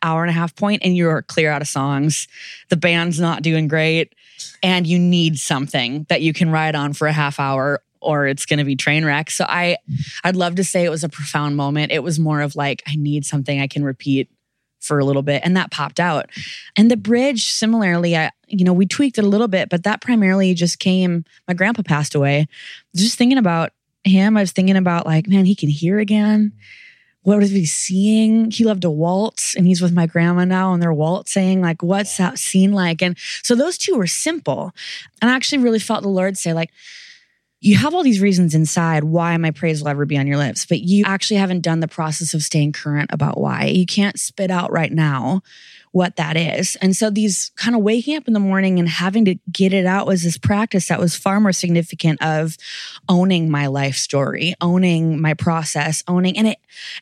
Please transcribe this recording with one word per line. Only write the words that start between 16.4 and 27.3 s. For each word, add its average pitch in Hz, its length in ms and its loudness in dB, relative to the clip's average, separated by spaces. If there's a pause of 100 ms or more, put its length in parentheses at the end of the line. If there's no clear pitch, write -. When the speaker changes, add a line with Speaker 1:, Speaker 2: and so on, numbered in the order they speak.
Speaker 1:
And 226 160 6
the 247 40 0
bridge, 233 540 0
similarly, 180 680 0
I, 160 140 -2 (160)
you 185 180 0
know, 180 80 4
we 185 140 4
tweaked 269 320 -2
it 214 60 2
a 202 40 4
little 214 200 2
bit, 185 200 -2
but 175 140 -2
that 208 180 -2
primarily 190 540 2
just 170 240 0
came, 185 460 0 (240)
my 180 60 -2
grandpa 202 280 0
passed 147 320 -2
away. 143 320 2 (480)
Just 196 240 0
thinking 247 180 4
about 170 360 0 (320)
him, 196 320 4
I 208 60 4
was 190 100 -2
thinking 190 240 2
about, 175 280 0
like, 160 220 0
"Man, 190 180 4
he 196 120 4
can 151 120 -2
hear 165 300 0
again. 214 540 2 (680)
What 202 200 4